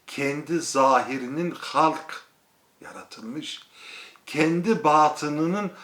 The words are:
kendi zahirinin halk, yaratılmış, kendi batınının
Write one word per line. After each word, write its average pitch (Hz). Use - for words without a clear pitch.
kendi 147
zahirinin 135
halk, -
yaratılmış, -
kendi 170
batınının 156